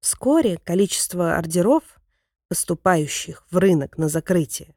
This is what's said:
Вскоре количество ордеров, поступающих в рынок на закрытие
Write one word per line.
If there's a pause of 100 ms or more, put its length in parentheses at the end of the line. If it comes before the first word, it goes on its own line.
Вскоре
количество
ордеров, (480)
поступающих
в
рынок
на
закрытие